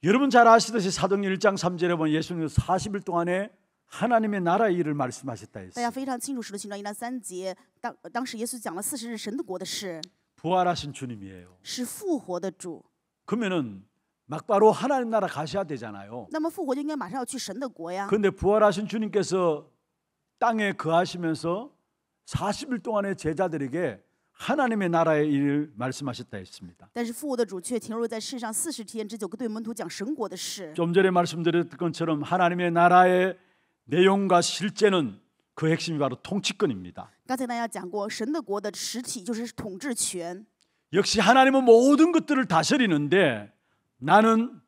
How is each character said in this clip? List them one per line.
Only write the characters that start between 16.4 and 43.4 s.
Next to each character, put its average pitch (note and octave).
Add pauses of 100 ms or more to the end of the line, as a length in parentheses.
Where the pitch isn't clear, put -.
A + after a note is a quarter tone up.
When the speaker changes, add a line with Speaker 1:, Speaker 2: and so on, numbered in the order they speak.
Speaker 2:
复 E4
活 B3+
就 C4+
应 D4
该 D4+
马 G3+
上 B3
要 B3
去 C4+
神 G#3
的 C4+
国 E3
呀。 G3
Speaker 1:
그런데 G3
부활하신 G#3
주님께서 F3+ (720)
땅에 A3
거하시면서 F3 (560)
사십 G#3
일 A#3
동안의 G3+
제자들에게 D3+ (320)
하나님의 A3+
나라의 D#3+
일을 C#3+
말씀하셨다 B2
했습니다. F2+
Speaker 2:
但 A#3+
是 A3+
复 D4
活 C4
的 A#3
主 F#3
却 A3+
停 G#3+
留 A#3
在 A3+
世 A#3
上 A3
四 D4+
十 A3+
天 G#3+
之 G#3+
久， G3
对 A3+
门 A3
徒 A3+
讲 F3+
神 A#3
国 G#3+
的 F#3+
事。 E3+
Speaker 1:
좀 E3+
전에 F#3+
말씀드렸던 E3+
것처럼 D#3+
하나님의 F3
나라의 F3+ (480)
내용과 F#3
실제는 F3+ (340)
그 D#3+
핵심이 D#3+
바로 C3
통치권입니다. A#2 (160)
Speaker 2:
刚 B3+
才 C4
大 A#3+
家 A#3
讲 F3+
过， G#3
神 A3
的 D#4
国 G3+
的 G3+
实 -
体 B3
就 A#3
是 A3+
统 G3
治 C#4
权。 F3+ (480)
Speaker 1:
역시 F#3+
하나님은 C4
모든 C4+
것들을 D4+
다스리는데 D#3 (480)